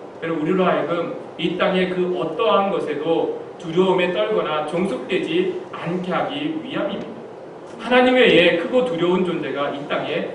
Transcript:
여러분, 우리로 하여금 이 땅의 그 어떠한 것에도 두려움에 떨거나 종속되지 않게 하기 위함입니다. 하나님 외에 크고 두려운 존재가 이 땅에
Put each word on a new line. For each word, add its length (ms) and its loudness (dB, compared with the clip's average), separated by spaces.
여러분, 200 -2
우리로 220 2
하여금 520 0
이 180 -2
땅의 340 2
그 280 -2
어떠한 520 2
것에도 720 -2
두려움에 540 2
떨거나 540 -2
종속되지 960 -2
않게 400 -4
하기 500 -4
위함입니다. 440 -6
하나님 360 6
외에 440 6
크고 260 2
두려운 400 2
존재가 460 -2
이 180 -8
땅에 460 -4